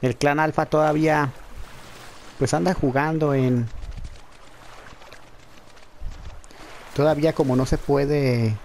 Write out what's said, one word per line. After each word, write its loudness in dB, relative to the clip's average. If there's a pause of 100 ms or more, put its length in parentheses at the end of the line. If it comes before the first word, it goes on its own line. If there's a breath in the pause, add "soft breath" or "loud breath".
El 2
clan 2
Alfa 2
todavía, 4 (1040)
pues, 2
anda 2
jugando 2
en, 4 (3250 loud breath)
todavía 4
como 2
no 4
se 2
puede 2